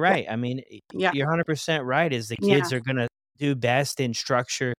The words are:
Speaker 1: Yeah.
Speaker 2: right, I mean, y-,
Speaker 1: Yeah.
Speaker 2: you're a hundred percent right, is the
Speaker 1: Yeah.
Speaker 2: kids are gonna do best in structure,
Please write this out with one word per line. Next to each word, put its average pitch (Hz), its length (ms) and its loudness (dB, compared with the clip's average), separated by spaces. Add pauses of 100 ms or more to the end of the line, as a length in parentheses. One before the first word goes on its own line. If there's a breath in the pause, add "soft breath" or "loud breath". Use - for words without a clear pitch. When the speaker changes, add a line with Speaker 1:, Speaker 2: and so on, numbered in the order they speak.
Speaker 1:
Yeah. 190 120 6
Speaker 2:
right, 123 120 -2
I 110 80 -2
mean, 123 240 -2 (100)
y-, 107 80 -18 (140)
Speaker 1:
Yeah. 185 200 0
Speaker 2:
you're 139 140 0
a - 20 -2
hundred 165 160 0
percent 151 400 -2
right, 147 280 2
is 113 160 -4
the 117 100 -6
Speaker 1:
Yeah. 196 180 4
Speaker 2:
kids 147 160 0
are 123 80 -2
gonna 123 260 0 (300)
do 143 180 0
best 123 460 0
in 120 140 0
structure, 123 640 -2